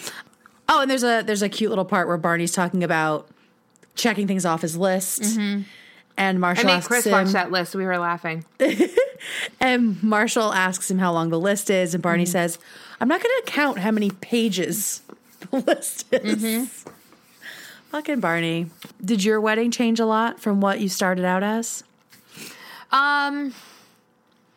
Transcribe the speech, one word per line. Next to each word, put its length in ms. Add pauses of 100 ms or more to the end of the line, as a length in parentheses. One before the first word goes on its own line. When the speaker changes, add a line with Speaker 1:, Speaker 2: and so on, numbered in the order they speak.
(720)
Speaker 1:
Oh, 100
and 60
there's 140
a, 180
there's 200
a 80
cute 200
little 140
part 240
where 80
Barney's 380
talking 280
about 460 (680)
checking 300
things 200
off 160
his 160
list. 460
Speaker 2:
Mm-hmm. 400 (520)
Speaker 1:
And 240
Marshall 300
Speaker 2:
I 20
made 60
Speaker 1:
asks 100
Speaker 2:
Chris 180
Speaker 1:
him 60
Speaker 2:
watch 220
that 180
list. 240
We 80
were 140
laughing. 480 (140)
Speaker 1:
<laughs> 60 (920)
And 420
Marshall 520
asks 360
him 80
how 160
long 160
the 100
list 300
is, 240
and 80
Barney 220
Speaker 2:
Mm-hmm. 80
Speaker 1:
says, 260 (420)
"I'm 80
not 140
gonna 240
count 340
how 120
many 180
pages 920 (240)
<laughs> 260
the 80
list 520
is." 320
Speaker 2:
Mm-hmm. 460 (1000)
Speaker 1:
Fucking 280
Barney. 480 (360)
Did 200
your 160
wedding 300
change 300
a 80
lot 320
from 200
what 200
you 100
started 340
out 200
as? 400 (1080)
Speaker 2:
Um, 640 (1040)